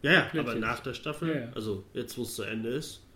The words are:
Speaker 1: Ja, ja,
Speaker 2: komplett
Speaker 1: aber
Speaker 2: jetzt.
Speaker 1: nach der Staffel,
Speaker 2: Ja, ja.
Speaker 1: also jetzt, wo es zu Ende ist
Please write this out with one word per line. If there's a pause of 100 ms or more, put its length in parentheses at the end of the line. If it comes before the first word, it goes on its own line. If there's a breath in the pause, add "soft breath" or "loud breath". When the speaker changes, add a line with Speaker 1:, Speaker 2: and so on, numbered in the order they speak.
Speaker 1:
Ja,
ja,
Speaker 2:
komplett
Speaker 1:
aber
Speaker 2:
jetzt.
Speaker 1:
nach
der
Staffel,
Speaker 2:
Ja,
ja.
Speaker 1:
also (100)
jetzt,
wo
es
zu
Ende
ist (140)